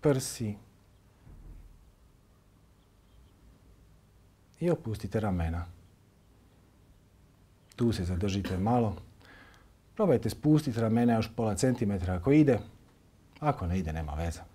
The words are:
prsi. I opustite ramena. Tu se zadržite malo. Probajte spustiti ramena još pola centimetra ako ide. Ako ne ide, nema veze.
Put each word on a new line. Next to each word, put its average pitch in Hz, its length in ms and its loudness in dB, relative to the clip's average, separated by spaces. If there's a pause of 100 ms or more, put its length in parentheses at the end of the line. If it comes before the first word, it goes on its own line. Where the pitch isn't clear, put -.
prsi. 131 540 -2 (4000)
I 170 100 0
opustite 110 500 -4
ramena. 85 460 -2 (2000)
Tu 120 160 2
se 95 140 -2
zadržite 95 520 -2
malo. 113 380 0 (1000)
Probajte 151 320 2
spustiti 147 500 2
ramena 117 340 4
još 110 220 0
pola 110 200 0
centimetra 101 580 0
ako 90 180 0
ide. 139 280 6 (800)
Ako 143 280 -2
ne 90 120 0
ide, 78 140 -4
nema 78 200 -6
veze. 85 260 -6 (160)